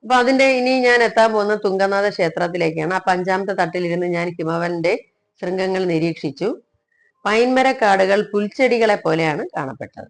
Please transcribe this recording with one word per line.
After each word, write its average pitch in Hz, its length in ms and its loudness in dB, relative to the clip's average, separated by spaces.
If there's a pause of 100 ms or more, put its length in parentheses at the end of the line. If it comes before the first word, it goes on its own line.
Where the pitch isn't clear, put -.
അപ്പൊ 233 140 0
അതിന്റെ 262 300 4
ഇനി 254 240 2
ഞാൻ 247 320 4
എത്താൻ 226 300 4
പോകുന്ന 208 220 0
തുംഗനാഥ 196 540 0
ക്ഷേത്രത്തിലേക്കാണ്. 170 840 -2
അപ്പൊ 190 160 -2
അഞ്ചാമത്തെ 185 420 -2
തട്ടിലിരുന്ന് 175 540 -2
ഞാൻ 175 220 -2
ഹിമവന്റെ 175 760 -2 (360)
ശൃംഗങ്ങൾ 190 440 -4
നിരീക്ഷിച്ചു. 165 760 -4 (640)
പൈൻമരക്കാടുകൾ 220 1080 2
പുൽച്ചെടികളെ 220 600 2
പോലെയാണ് 165 640 -2
കാണപ്പെട്ടത്. - 540 -10